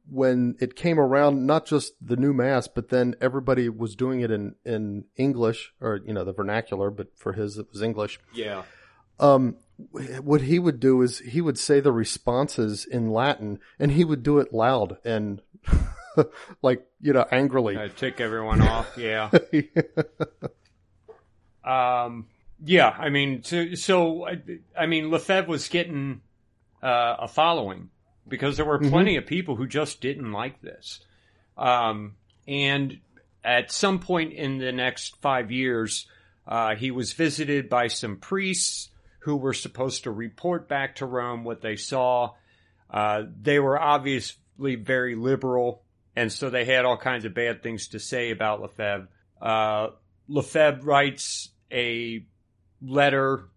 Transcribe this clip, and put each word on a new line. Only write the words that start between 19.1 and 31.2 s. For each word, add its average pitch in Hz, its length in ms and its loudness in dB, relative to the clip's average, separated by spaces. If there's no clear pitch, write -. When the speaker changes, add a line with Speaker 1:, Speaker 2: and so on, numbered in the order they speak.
Speaker 1:
<laughs> 151 160 0
Speaker 2:
Um, 123 640 -2
yeah, 151 260 8
I 147 200 -2
mean, 139 340 0
so, 170 300 -2
so, 175 540 2
I, 175 120 -8
I 165 80 0
mean, 160 240 0
Lefebvre 170 400 2
was 151 180 -4
getting, 151 540 -4
uh, 120 400 2
a 117 60 -6
following 113 640 0
because 135 300 -2
there 151 80 0
were 147 140 2
Speaker 1:
Mm-hmm. 143 100 4
Speaker 2:
plenty 180 280 4
of - 80 -6
people 165 300 -4
who 127 120 -4
just 151 340 -4
didn't 135 300 -6
like 120 300 -8
this. - 380 -18